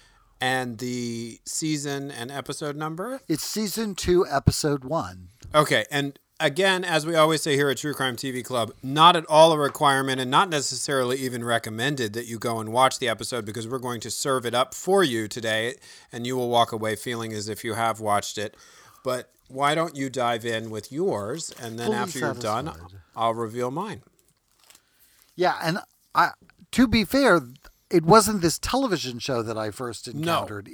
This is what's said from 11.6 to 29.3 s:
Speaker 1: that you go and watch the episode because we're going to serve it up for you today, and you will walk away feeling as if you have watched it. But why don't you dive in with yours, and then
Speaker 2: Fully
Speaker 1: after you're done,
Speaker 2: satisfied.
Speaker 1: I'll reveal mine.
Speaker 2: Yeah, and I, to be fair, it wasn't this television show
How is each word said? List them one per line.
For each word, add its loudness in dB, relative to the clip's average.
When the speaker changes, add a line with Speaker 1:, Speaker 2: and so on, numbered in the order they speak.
Speaker 1:
that -6
you -8
go -2
and -6
watch 4
the -2
episode -4
because -8
we're -6
going -8
to -10
serve -2
it -4
up 0
for 2
you -2
today, -2
and -8
you -4
will -2
walk 4
away -2
feeling -6
as -6
if -8
you -4
have -2
watched -2
it. -8
But -6
why 0
don't -2
you -6
dive -2
in -4
with -10
yours, -4
and -10
then -4
Speaker 2:
Fully 0
Speaker 1:
after -4
you're -2
done, -2
Speaker 2:
satisfied. -16
Speaker 1:
I'll 0
reveal -4
mine. -8
Speaker 2:
Yeah, 2
and 0
I, 6
to 6
be 4
fair, 6
it 6
wasn't 8
this 0
television -2
show -2